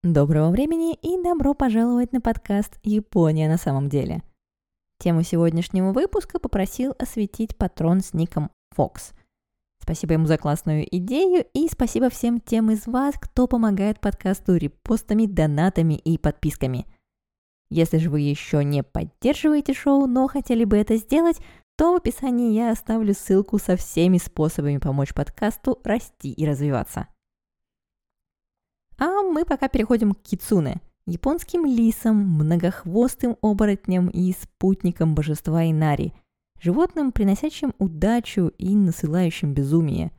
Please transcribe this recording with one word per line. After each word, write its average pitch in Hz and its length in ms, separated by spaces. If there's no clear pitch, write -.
Доброго 156 460
времени 320 460
и 349 280
добро 302 300
пожаловать 240 580
на 262 80
подкаст 214 640
«Япония 165 640
на 160 100
самом 139 300
деле». 139 340
Тему 170 260
сегодняшнего 170 720
выпуска 349 460
попросил 247 600
осветить 220 560
патрон 175 460
с - 120
ником 160 380
Фокс. - 420
Спасибо 165 340
ему 160 100
за 156 120
классную 151 480
идею 311 560
и 311 160
спасибо 247 400
всем 240 320
тем 220 280
из 214 160
вас, 269 320
кто - 300
помогает 214 540
подкасту 190 560
репостами, 214 680
донатами 165 680
и 160 240
подписками. 131 680
Если 165 280
же 160 120
вы 147 100
ещё 147 400
не 143 240
поддерживаете 285 920
шоу, 277 320
но 262 220
хотели 240 380
бы 208 100
это 208 220
сделать, 320 400
то 339 160
в - 20
описании 247 560
я 226 200
оставлю 220 420
ссылку 196 440
со 180 200
всеми 175 400
способами 147 640
помочь 139 340
подкасту - 720
расти - 480
и 156 120
развиваться. 143 640
А 370 240
мы 349 240
пока 269 220
переходим 220 460
к - 80
кицуне, 175 580
японским 311 600
лисам, 226 520
многохвостым 180 1200
оборотням 196 640
и 185 240
спутникам 175 840
божества 156 540
Инари, 156 440
животным, 269 500
приносящим 208 680
удачу 190 800
и 185 180
насылающим 165 800
безумие. 143 640